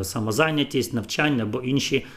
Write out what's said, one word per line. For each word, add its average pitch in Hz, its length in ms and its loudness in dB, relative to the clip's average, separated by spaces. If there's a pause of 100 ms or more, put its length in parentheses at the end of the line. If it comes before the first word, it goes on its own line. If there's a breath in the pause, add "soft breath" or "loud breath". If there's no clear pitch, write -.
е, 98 40 -2
самозайнятість, 127 880 0
навчання 127 480 0
або 107 180 -2
інші 131 460 0 (100)